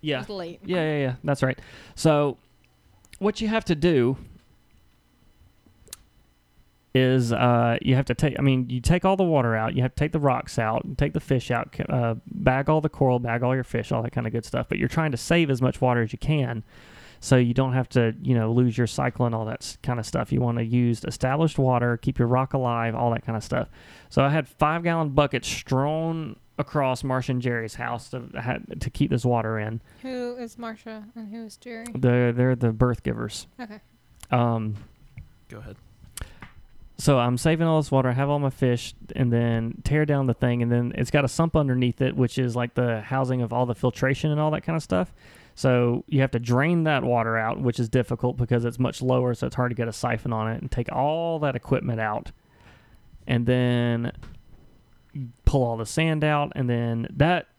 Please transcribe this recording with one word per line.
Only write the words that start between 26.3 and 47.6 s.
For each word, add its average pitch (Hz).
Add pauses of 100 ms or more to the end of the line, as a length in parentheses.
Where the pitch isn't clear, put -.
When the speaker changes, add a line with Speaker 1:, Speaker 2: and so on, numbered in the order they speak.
Speaker 1:
across 135
Marsh 131
and 123
Jerry's 117
house 120
to 127 (180)
ha-, 123 (220)
to -
keep -
this 120
water 113
in. 107 (180)
Speaker 2:
Who 247
is 240
Marsha 220 (100)
and 220
who 226
is 220
Jerry? 226 (100)
Speaker 1:
They're, 123
they're 123
the 117
birth 120
givers. 113 (120)
Speaker 2:
Okay. 214 (500)
Speaker 1:
Um, 113 (720)
Speaker 3:
Go 110
ahead. 107 (1200)
Speaker 1:
so 139
I'm 123
saving 165
all 160
this 143
water, 131
I 123
have 139
all 147
my 143
fish, 123 (200)
and 123
then 117
tear 151
down 139
the 120
thing, 120
and 117
then 120
it's 127
got 147
a -
sump 165
underneath 127
it, 131
which 127
is, 123
like, 120
the 117
housing 131
of 113
all 123
the 120
filtration 135
and 151
all 151
that 151
kinda 165
stuff. 180 (420)
So 123
you 143
have 135
to 120
drain 139
that 143
water 117
out, 113